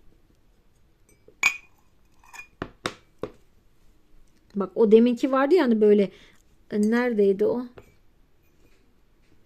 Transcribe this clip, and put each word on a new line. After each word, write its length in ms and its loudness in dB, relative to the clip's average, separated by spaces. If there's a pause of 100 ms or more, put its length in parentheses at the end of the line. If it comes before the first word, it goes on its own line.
(4000)
Bak 200 -8
o 160 2
deminki 400 4
vardı 240 0
ya 80 2
hani 180 0
böyle, 300 2 (600)
e, 100 -4
neredeydi 640 0
o? 200 -4 (1800)